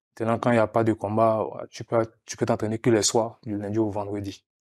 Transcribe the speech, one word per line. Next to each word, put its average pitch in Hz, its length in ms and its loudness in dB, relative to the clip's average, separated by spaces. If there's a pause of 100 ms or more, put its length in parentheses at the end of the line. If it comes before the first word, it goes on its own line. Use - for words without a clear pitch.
(200)
Maintenant, 113 180 0
quand 120 140 2
il 120 60 4
y - 20 6
a 110 80 4
pas 117 160 2
de 113 80 2
combat, 110 540 2 (240)
tu - 160 -14
peux, 113 200 0 (200)
tu - 100 -14
peux 120 100 -2
t'entraîner 110 320 -2
que 117 120 0
les 107 140 4
soirs, 113 400 0
du 104 140 -6
lundi 104 200 -6
au 110 120 2
vendredi. 101 560 -8 (200)